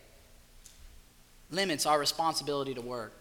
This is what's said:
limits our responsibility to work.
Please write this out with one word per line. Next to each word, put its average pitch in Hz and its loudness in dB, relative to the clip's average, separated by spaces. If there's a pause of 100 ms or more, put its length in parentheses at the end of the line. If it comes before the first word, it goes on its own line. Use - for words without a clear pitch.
(1500)
limits 170 0
our 151 6
responsibility 143 0
to 123 -8
work. 120 -6